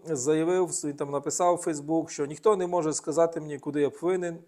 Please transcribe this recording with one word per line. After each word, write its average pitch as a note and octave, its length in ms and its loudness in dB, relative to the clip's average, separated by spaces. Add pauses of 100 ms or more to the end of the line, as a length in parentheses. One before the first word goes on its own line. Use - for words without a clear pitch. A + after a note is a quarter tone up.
заявив, D#3+ 640 2
він C#3+ 280 -4
там C#3+ 140 -6
написав D#3 440 2
у E3+ 160 -2
Facebook, D#3 380 -2
що C#3+ 180 -4
«ніхто G3 300 2
не F#3 100 -2
може E3+ 260 0
сказати E3 480 2
мені, D3+ 180 -8
куди D3 220 -4
я C#3 100 4
повинен F3 580 -2